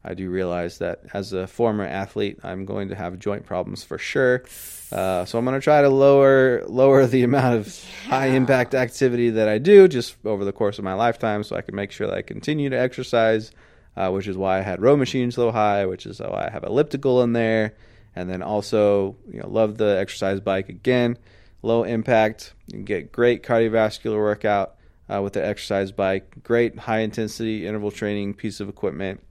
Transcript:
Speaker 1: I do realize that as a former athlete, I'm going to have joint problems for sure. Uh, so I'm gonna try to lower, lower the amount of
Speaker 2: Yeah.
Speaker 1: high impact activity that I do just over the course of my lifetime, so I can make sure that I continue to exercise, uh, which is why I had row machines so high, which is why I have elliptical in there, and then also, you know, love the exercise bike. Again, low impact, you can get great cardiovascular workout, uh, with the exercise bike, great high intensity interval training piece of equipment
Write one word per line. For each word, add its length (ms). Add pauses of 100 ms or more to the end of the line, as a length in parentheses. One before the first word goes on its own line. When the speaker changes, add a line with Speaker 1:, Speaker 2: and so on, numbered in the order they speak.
Speaker 1:
I 100
do 160
realize 500
that 220 (120)
as 200
a 140
former 380
athlete, 580
I'm 220
going 240
to 60
have 240
joint 260
problems 380
for 140
sure. 460 (480)
Uh, 340
so 120
I'm 60
gonna 160
try 220
to 80
lower, 760
lower 400
the 180
amount 320
of 120 (380)
Speaker 2:
Yeah. 40
Speaker 1:
high 180
impact 460
activity 580
that 180
I 80
do 320
just 340
over 220
the 80
course 240
of 80
my 80
lifetime, 500
so 140
I 40
can 140
make 160
sure 160
that 80
I 60
continue 480
to 100
exercise, 720 (460)
uh, 140
which 180
is 80
why 220
I 20
had 200
row 140
machines 400
so 160
high, 340
which 200
is 160
why 260
I 40
have 120
elliptical 580
in 120
there, 400 (420)
and 140
then 120
also, 760 (120)
you 120
know, 80
love 280
the 220
exercise 400
bike. 300
Again, 480 (460)
low 200
impact, 680 (140)
you 80
can 100
get 260
great 320
cardiovascular 720
workout, 600 (380)
uh, 80
with 120
the 120
exercise 460
bike, 520
great 360
high 200
intensity 680
interval 240
training 440
piece 260
of 80
equipment 500 (120)